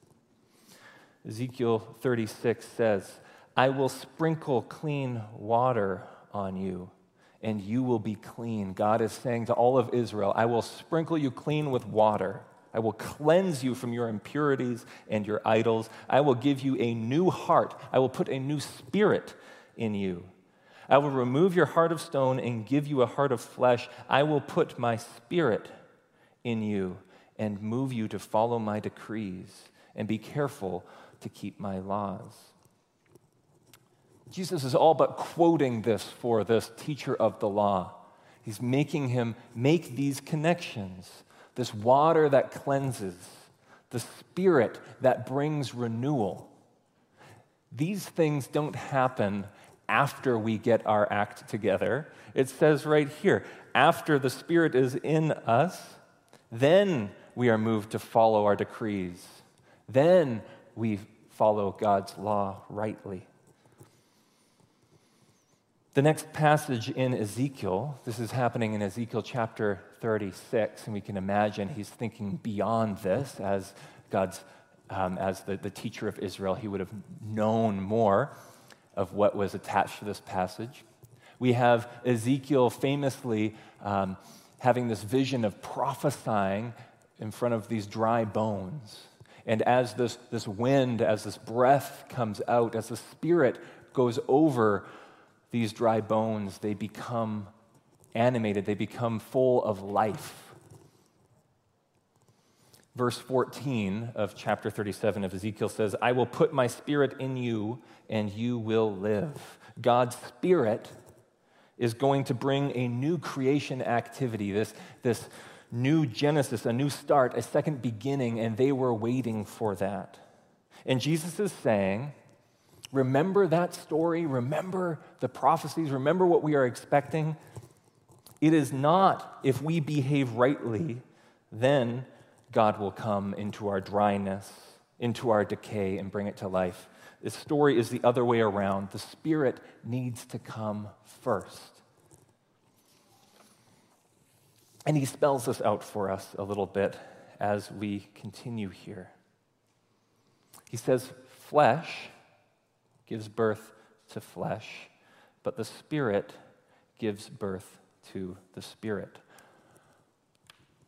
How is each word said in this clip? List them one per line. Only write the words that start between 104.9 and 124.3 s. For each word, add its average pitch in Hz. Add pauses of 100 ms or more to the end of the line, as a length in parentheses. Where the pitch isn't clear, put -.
of 92
Ezekiel 104
says, 107
"I 123
will 127
put -
my 131
spirit 139
in 131
you, 117 (280)
and 107
you 117
will 110
live." 104 (200)
God's 120
Spirit 143 (880)
is 117
going 139
to 139
bring 135
a 123
new 135
creation 135
activity, 113
this, 104 (300)
this - (420)
new 139
genesis, 139
a 120
new 139
start, 135
a 120
second 143
beginning, 120
and 113
they 131
were 127
waiting 113
for 104
that. 95 (640)
And 131
Jesus 160
is 202
saying, 107 (800)
"Remember 143
that 175
story, 165
remember 156 (180)